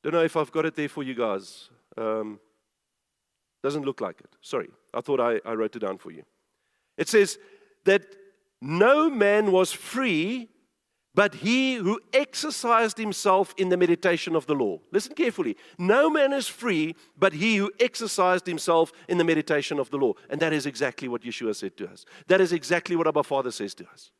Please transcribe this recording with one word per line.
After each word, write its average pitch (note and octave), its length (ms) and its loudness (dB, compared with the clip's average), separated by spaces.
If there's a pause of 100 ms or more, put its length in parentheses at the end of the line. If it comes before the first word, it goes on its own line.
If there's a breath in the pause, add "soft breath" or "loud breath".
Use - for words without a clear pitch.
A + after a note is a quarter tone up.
Don't D#3 100 -4
know E3 100 4
if D#3+ 120 -2
I've D3+ 160 -2
got D#3+ 140 -2
it D#3 100 -4
there D3 140 -4
for D3+ 120 -10
you C3 120 -8
guys. G#2 560 -6 (260)
Um, A2 440 -6 (1200)
doesn't C#3+ 220 -4
look C3+ 160 -4
like F2+ 180 -8
it. - 220 -20
Sorry, - 280 -6 (240)
I A#2 80 -6
thought C3+ 200 0
I, A#2 240 0
I A2+ 80 -6
wrote A2 220 -4
it A2+ 40 -10
down F#2+ 180 -6
for - 140 -18
you. D#2 140 -20 (720)
It E3 100 -2
says G#3 320 2 (460 soft breath)
that G3 200 4 (540)
no A#3+ 500 4
man G#3 420 2
was F#3 200 2
free A3+ 760 -4 (680)
but G3+ 200 2
he B3+ 400 0
who G#3 220 -2 (140)
exercised A#3+ 840 0
himself G3+ 600 0
in F#3 120 0
the F3+ 80 4
meditation E3+ 580 0
of D3+ 120 -2
the D#3 60 0
law. G#2+ 280 -2 (100)
Listen G#3+ 240 -4
carefully. F#3+ 400 -2 (220 loud breath)
"No A#3 320 4
man C#4+ 240 2
is C4+ 160 -4
free E3 440 -4 (240 soft breath)
but F#3+ 140 4
he G#3 240 0
who G3 240 0
exercised F#3+ 680 0
himself E3 460 0 (160 loud breath)
in F3 100 0
the E3+ 60 4
meditation D#3 560 0
of C3 100 -4
the C#3+ 80 -4
law." C3 180 2 (140 loud breath)
And D3 120 -4
that D#3+ 100 2
is C#3+ 140 -2
exactly B2+ 420 -6
what A#2+ 140 -6
Yeshua A2+ 340 -6
said - 220 -10
to F#2 120 -12
us. - 160 -20 (220 loud breath)
That F#3+ 140 6
is F3 100 2
exactly E3+ 460 -2
what E3 100 2
Abba D3+ 160 0
Father C3 280 -2
says G2+ 240 -8
to - 140 -20
us. - 300 -20